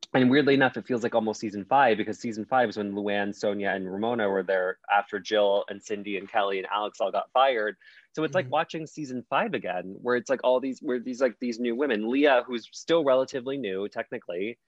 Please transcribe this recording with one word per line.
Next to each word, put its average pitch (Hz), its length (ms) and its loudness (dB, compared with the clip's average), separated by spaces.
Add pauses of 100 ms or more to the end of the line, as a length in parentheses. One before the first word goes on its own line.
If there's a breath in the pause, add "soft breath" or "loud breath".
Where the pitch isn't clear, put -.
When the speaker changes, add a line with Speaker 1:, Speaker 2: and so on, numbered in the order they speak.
(140)
Speaker 1:
And 127 160 6
weirdly 139 240 6
enough, 151 220 4
it 107 100 -8
feels 120 160 -2
like 117 120 -2
almost 110 260 0
season 101 240 -6
five 131 340 4
because 104 200 -4
season 110 280 -8
five 127 240 2
is 98 80 -8
when 104 140 -4
Luann, 101 380 -2
Sonja, 101 440 -2
and 95 180 -6
Ramona 110 360 -2
were 95 140 0
there 92 360 0 (120)
after 101 280 0
Jill 101 500 2
and 101 140 -10
Cindy 101 340 -8
and 95 140 -8
Kelly 98 280 0
and 92 140 -6
Alex 104 280 -4
all 98 120 0
got 98 200 -4
fired. 117 440 2 (380 loud breath)
So 156 100 -2
it's 147 100 -4
like 180 120 0
Speaker 2:
Mm-hmm. 123 40 -8
Speaker 1:
watching 160 360 -2
season 127 420 -8
five 180 240 0
again, 92 480 -6
where 123 160 0
it's 123 140 -2
like 131 140 0
all 127 160 4
these, 131 200 -6
where 127 200 -2
these, 120 200 -8
like, 127 200 2
these 120 200 -4
new 120 160 0
women, 117 340 0
Leah, 135 360 4
who's 120 260 -8
still 165 320 0
relatively 131 540 0
new, 101 300 -4
technically, 110 800 -8